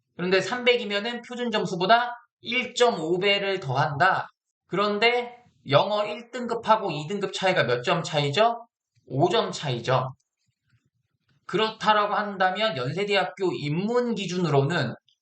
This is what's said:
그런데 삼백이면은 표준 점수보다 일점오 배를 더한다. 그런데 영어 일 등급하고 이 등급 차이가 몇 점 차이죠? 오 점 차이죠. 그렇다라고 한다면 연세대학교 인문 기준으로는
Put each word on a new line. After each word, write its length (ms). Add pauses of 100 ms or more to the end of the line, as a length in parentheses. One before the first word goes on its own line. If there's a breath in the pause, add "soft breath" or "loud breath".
(160)
그런데 240
삼백이면은 880
표준 220
점수보다 640 (260)
일점오 800
배를 420
더한다. 680 (380)
그런데 720 (320)
영어 380
일 240
등급하고 600
이 160
등급 280
차이가 300
몇 180
점 200
차이죠? 640 (400)
오 220
점 240
차이죠. 640 (1300)
그렇다라고 680
한다면 600
연세대학교 760
인문 640
기준으로는 800 (280)